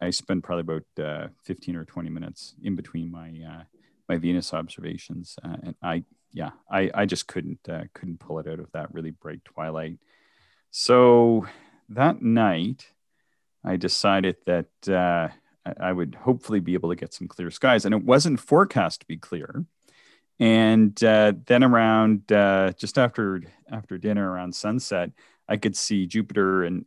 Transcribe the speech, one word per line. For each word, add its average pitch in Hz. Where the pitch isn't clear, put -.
I 90
spent 90
probably 87
about, 80
uh, 76
fifteen -
or 80
twenty 82
minutes -
in 101
between 82
my, 82
uh, 82
my 87
Venus 85
observations, 82
uh, 85
and 85
I, 85
yeah, 78
I, 95
I 104
just 92
couldn't, -
uh, 82
couldn't 87
pull 80
it 78
out 80
of 80
that 78
really 80
bright 78
twilight. 80
So 120
that 127
night, 113
I 92
decided 95
that, 87
uh, 87
I, 90
I 92
would 85
hopefully 123
be 90
able 85
to 87
get -
some 87
clear 87
skies, 123
and 110
it 98
wasn't 139
forecast 147
to -
be 80
clear. 87
And, 110
uh, 107
then 123
around, 110
uh, 98
just -
after, 98
after 104
dinner, 101
around 90
sunset, 107
I 107
could 101
see 98
Jupiter 95
and, 87